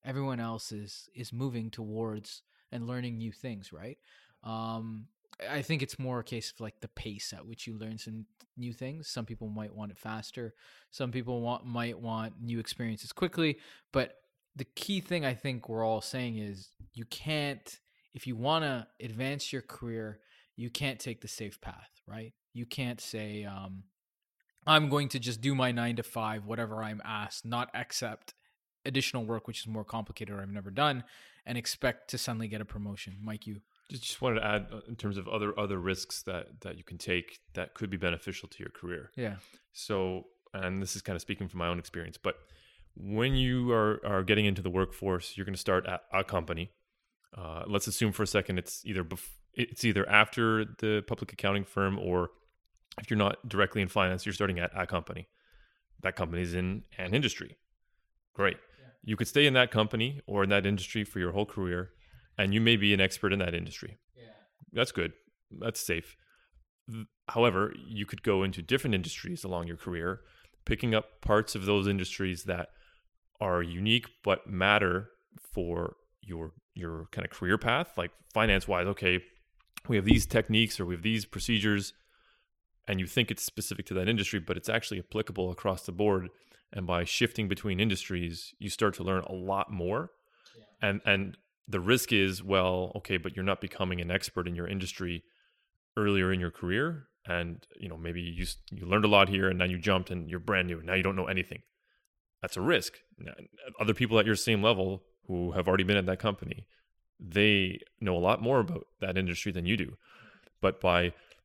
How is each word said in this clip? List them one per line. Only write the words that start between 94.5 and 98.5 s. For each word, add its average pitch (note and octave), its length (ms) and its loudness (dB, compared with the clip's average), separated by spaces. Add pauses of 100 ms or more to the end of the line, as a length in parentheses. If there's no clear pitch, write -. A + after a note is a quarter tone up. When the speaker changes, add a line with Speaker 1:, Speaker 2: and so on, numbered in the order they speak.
Speaker 2:
your F2 120 -4
industry F2+ 560 -4 (760)
earlier G2+ 360 4
in F#2 60 2
your F2 120 -2
career. C3+ 560 -2 (180)
And, F2 400 -4 (140)
you F#2+ 100 -8
know, E2 80 -10
maybe E2+ 240 -4
you E2+ 220 -6
s-, - 140 -6 (140)